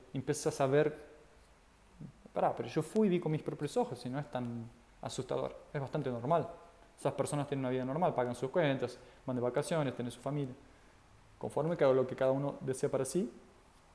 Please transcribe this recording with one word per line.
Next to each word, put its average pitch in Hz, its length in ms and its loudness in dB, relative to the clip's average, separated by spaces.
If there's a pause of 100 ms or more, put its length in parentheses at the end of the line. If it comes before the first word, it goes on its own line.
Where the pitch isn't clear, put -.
(140)
Empieza 143 360 -2
a - 20 2
saber, 143 440 4 (1400)
"Pará, 170 220 2
pero 135 140 -4
yo 156 140 0
fui 214 240 4
y - 20 4
vi 175 100 4
con 156 120 0
mis 151 100 2
propios 151 340 -6
ojos 233 300 -2
y 123 40 -4
no 131 100 -4
es 143 100 -8
tan 120 400 -6 (320)
asustador, 131 540 -4 (180)
es 147 80 -2
bastante 131 300 -2
normal. 131 360 0 (520)
Esas 139 140 0
personas 143 340 -2
tienen 135 180 -2
una 127 60 0
vida 127 140 0
normal, 135 280 0
pagan 123 220 2
sus 135 160 -4
cuentas, 135 480 2 (260)
van 127 100 -2
de 123 60 0
vacaciones, 143 540 0
tienen 120 160 -6
su - 100 -16
familia." 143 320 -2 (880)
Conforme 160 440 0
a 139 40 8
lo 131 180 6
que 127 100 -4
cada 131 160 4
uno 139 300 0
desea 135 300 0
para 131 140 0
sí, 180 260 -2 (640)